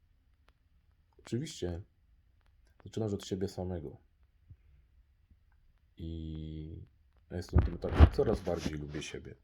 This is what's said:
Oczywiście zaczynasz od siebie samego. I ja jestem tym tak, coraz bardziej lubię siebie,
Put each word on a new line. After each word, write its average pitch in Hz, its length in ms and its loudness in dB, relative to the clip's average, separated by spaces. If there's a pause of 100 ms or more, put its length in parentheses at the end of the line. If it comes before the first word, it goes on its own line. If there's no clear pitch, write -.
(1200)
Oczywiście 90 640 -8 (1040)
zaczynasz 107 280 -6
od 98 140 -8
siebie 95 220 -4
samego. 90 480 -8 (2000)
I 80 880 -10 (460)
ja 90 60 -8
jestem - 240 4
tym 85 180 -2
tak, - 380 8
coraz 113 240 2
bardziej 80 380 -4
lubię 73 240 -8
siebie, 71 420 -12